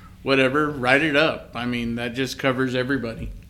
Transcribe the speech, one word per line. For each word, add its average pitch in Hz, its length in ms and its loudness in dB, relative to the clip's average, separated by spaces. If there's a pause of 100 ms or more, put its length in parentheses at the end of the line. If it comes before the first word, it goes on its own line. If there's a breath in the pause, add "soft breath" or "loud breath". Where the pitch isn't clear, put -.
(240 loud breath)
whatever, 135 460 2
write 135 320 4
it 151 140 2
up. 147 400 0
I 120 100 -6
mean, 120 300 -4
that 120 200 -6
just 131 240 -4
covers 131 360 0
everybody. 127 560 -4 (180)